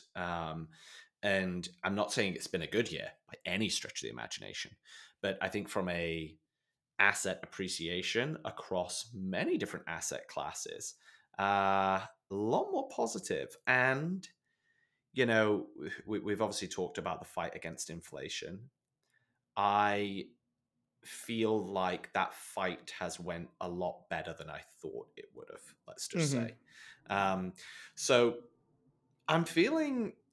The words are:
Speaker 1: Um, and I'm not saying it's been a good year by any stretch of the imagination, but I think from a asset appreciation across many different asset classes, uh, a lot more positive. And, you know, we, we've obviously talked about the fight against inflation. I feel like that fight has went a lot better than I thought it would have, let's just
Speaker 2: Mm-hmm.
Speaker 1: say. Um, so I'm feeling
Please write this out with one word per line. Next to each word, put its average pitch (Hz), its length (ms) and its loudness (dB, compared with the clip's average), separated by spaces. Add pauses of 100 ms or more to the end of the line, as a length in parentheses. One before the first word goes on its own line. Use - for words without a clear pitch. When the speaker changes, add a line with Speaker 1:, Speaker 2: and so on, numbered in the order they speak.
(160)
Speaker 1:
Um, 82 540 -4 (520)
and 92 460 2 (160)
I'm 98 120 2
not - 180 2
saying 98 200 2
it's - 140 -8
been 90 140 -2
a 76 60 -4
good 113 220 2
year 78 200 -6 (180)
by - 60 -20 (120)
any 95 240 0
stretch - 320 -4
of 60 60 -4
the 53 60 -6
imagination, 53 580 -10 (500)
but 98 200 0
I 95 80 0
think 101 180 -2
from 92 220 -2
a 82 440 -2 (640)
asset 98 460 4
appreciation 90 1000 -2
across - 680 -4
many 95 440 -2
different - 300 -4
asset 82 420 -6
classes, - 640 -8 (420)
uh, 98 640 6 (320)
a 98 40 -4
lot 135 360 2
more 277 180 0
positive. - 600 -2 (180)
And, 135 600 2 (880)
you 131 120 4
know, 110 420 6 (380)
we, 104 140 -2
we've 104 220 0
obviously 101 280 -2
talked - 280 -4
about 87 220 -2
the - 80 -14
fight 82 280 -4
against 82 340 -8
inflation. 85 800 -10 (840)
I 101 720 4 (760)
feel 110 640 0
like 92 480 0
that 95 200 2
fight - 640 -4
has 87 200 -4
went 85 300 -6 (100)
a 90 80 -6
lot 87 420 -6
better 82 280 -4
than 80 120 -12
I 73 120 -10 (200)
thought - 260 -10 (100)
it - 160 -16
would - 180 -18
have, - 100 -16 (260)
let's - 200 -10
just 156 260 0
Speaker 2:
Mm-hmm. 117 120 0
Speaker 1:
say. 110 80 -8 (560)
Um, 92 440 2 (420)
so 120 400 6 (920)
I'm 165 180 4
feeling 254 680 2 (200)